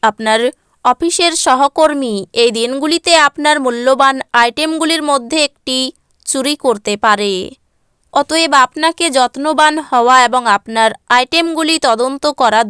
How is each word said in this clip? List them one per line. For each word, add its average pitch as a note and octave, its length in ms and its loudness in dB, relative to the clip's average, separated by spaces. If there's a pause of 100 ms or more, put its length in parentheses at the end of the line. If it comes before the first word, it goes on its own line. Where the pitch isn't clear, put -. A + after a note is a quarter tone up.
আপনার A3 380 0 (440)
অফিসের E4+ 540 0
সহকর্মী C#4 760 0 (180)
এই A#3 200 2
দিনগুলিতে C#4 680 -2
আপনার D4+ 420 2
মূল্যবান C4 560 0 (180)
আইটেমগুলির D#4 680 0
মধ্যে C#4 420 -2
একটি - 340 -6 (480)
চুরি C4+ 300 -4
করতে G#3+ 400 -2
পারে। G#3 360 0 (840)
অতএব D4+ 460 0
আপনাকে D#4+ 500 -2
যত্নবান C#4+ 640 0 (120)
হওয়া B3 380 4
এবং A#3+ 240 0
আপনার A3 420 0 (200)
আইটেমগুলি D#4+ 680 0
তদন্ত C4 460 -2 (120)
করা A3 340 2